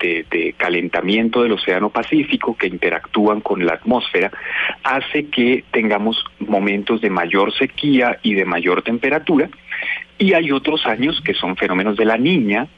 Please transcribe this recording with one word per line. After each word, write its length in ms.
de, 300
de 260
calentamiento 840
del 100
Océano 380
Pacífico 680
que 120
interactúan 720
con 260
la 80
atmósfera, 560
hace 440
que 460
tengamos 520
momentos 640
de 100
mayor 440
sequía 680
y 120
de 100
mayor 380
temperatura, 680
y 120
hay 180
otros 360
años 380
que 100
son 220
fenómenos 400
de 80
la 120
Niña, 500